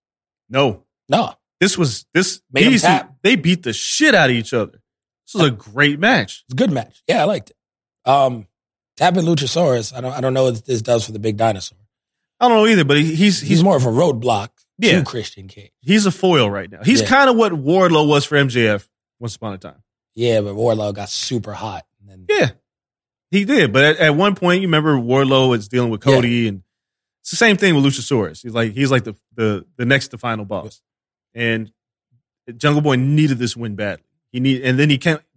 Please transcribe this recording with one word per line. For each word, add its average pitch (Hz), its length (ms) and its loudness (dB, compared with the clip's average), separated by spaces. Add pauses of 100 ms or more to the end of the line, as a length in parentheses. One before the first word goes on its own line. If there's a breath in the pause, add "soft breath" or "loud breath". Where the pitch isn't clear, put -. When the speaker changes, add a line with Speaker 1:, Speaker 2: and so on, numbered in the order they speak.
(500)
Speaker 1:
No. 127 340 0 (240)
Speaker 2:
No. 196 260 -2 (260)
Speaker 1:
This 190 180 0
was, 143 360 -2
this, 185 280 -2 (100)
Speaker 2:
Made 135 140 2
him 262 60 4
Speaker 1:
these 240 100 2
two, 175 60 2
Speaker 2:
tap. - 340 0
Speaker 1:
they 233 140 2
beat 175 280 0
the 117 100 -6
shit 277 420 0
out 143 160 2
of 123 40 0
each 113 180 -6
other. 110 280 -4 (460)
This - 80 -12
was 185 80 2
a 143 80 2
great 143 480 -2
match. 190 480 -2
Speaker 2:
It's 127 60 -16
a - 20 -8
good 202 160 0
match. - 360 -8
Yeah, 165 140 0
I 151 40 0
liked 190 260 -6
it. - 580 -12
Um, 131 380 0 (500)
tapping 180 260 2
Luchasaurus, 143 720 -2
I 120 60 -14
don't, 127 120 -8
I 127 80 -10
don't 131 120 -2
know 131 120 2
what 117 200 -2
this 120 160 -4
does 117 240 0
for 110 60 -12
the 110 80 -12
big 107 180 -4
dinosaur. 110 400 -4 (640)
Speaker 1:
I 247 80 4
don't 226 100 4
know 214 100 4
either, 202 160 4
but 143 140 2
he, 147 60 4
he's, 165 360 0
Speaker 2:
He's - 20 -10
Speaker 1:
he's 160 220 2
Speaker 2:
more 190 120 4
of 127 100 0
a 120 40 0
roadblock 117 600 0 (300)
Speaker 1:
Yeah. 180 200 4
Speaker 2:
to 143 60 -2
Christian 101 420 -12
Cage. 101 320 -20
Speaker 1:
He's 202 280 2
a 185 40 0
foil 147 380 2
right 98 220 -8
now. 85 120 -20
He's 147 180 4
Speaker 2:
Yeah. 104 80 -2
Speaker 1:
kinda 262 240 4
what 220 200 2
Wardlow 160 540 2
was 143 180 2
for 151 120 -2
M 139 120 2
J 120 180 0
F 104 220 -4 (300)
once 117 160 -12
upon 110 180 -12
a 90 60 -16
time. 71 240 -20 (320)
Speaker 2:
Yeah, 113 260 0
but 101 140 -6
Wardlow 110 400 -2
got 98 140 -12
super 107 440 -8
hot. 101 320 -12 (140)
And 101 100 -20
then 92 180 -20
Speaker 1:
Yeah. 269 220 0 (800)
He 202 160 0
did. 196 260 2
But 135 120 4
at, 156 140 4
at 156 180 2
one 196 200 2
point, 180 280 0
you 185 40 -2
remember 151 300 2
Wardlow 131 520 2
was 110 180 -2
dealing 120 240 -2
with 107 140 -8
Speaker 2:
Yeah. 139 100 4
Speaker 1:
Cody, 120 320 0
and 98 160 -8 (580)
it's - 80 -16
the - 80 -6
same 220 200 4
thing 185 180 2
with 139 100 4
Luchasaurus. 117 560 -2
He's 117 120 -14
like, 113 200 -2
he's 135 180 -2
like 123 140 2
the, 107 100 -12 (200)
the, 107 300 -4 (120)
the 123 80 -6
next, 135 240 0
the 120 80 -18
final 110 260 -8
boss. 95 380 -12 (520)
And 113 380 -4 (840)
Jungle 147 240 0
Boy 143 160 0
needed 139 400 0
this 120 180 -6
win 117 200 -10
badly. 98 280 -8 (300)
He 127 80 -6
need, 131 220 -2
and 127 160 0
then 151 100 2
he 139 80 0
can't, 160 240 -2 (160)